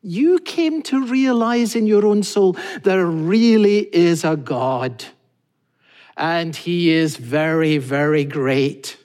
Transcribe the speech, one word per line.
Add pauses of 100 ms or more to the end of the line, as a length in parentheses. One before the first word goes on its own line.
You
came
to
realize
in
your
own
soul (260)
there
really (140)
is
a
God, (1160)
and
he
is
very,
very
great.